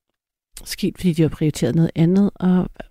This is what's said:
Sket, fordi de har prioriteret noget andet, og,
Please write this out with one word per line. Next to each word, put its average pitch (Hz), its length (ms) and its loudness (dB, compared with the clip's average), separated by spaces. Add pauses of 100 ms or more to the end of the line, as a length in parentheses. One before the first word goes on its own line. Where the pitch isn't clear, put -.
(640)
Sket, - 320 -6
fordi 175 160 0
de 160 80 0
har 151 80 4
prioriteret 151 460 -2
noget 165 200 2
andet, 185 400 2
og, 185 340 0 (220)